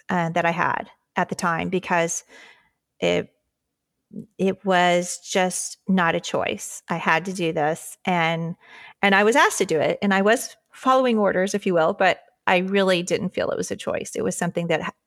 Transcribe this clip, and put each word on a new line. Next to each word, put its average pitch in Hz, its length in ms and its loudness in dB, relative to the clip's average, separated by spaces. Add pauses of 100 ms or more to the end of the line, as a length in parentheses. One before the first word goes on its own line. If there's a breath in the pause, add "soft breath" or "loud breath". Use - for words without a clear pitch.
uh, 175 220 0
that 170 140 0
I 170 60 2
had 165 380 -2 (260)
at 180 140 0
the 190 60 -10
time, 175 340 -2
because 175 540 -2 (760 loud breath)
it, 175 300 0 (1080)
it 190 280 -2
was 180 540 2
just - 580 -4 (100)
not 175 280 2
a 170 40 -2
choice. - 720 -6
I 170 80 -4
had 165 280 0
to 190 80 -4
do 170 200 -2
this, 156 520 -2
and, 165 500 0 (460 loud breath)
and 202 140 4
I 202 80 6
was 220 120 4
asked 359 240 4
to - 60 0
do 160 140 0
it, 160 220 0
and 202 120 2
I 190 80 4
was 220 340 0 (160)
following 254 460 2
orders, 190 360 0
if 202 120 -4
you 190 80 0
will, 170 200 4
but 190 260 0 (280)
I 190 100 4
really 190 460 2
didn't 185 300 -2
feel - 160 -2
it - 80 -4
was 180 140 -6
a 196 40 -8
choice. - 400 -6
It - 80 -4
was 185 140 -4
something 170 300 -4
that 160 140 0
h-, 185 60 -8 (200)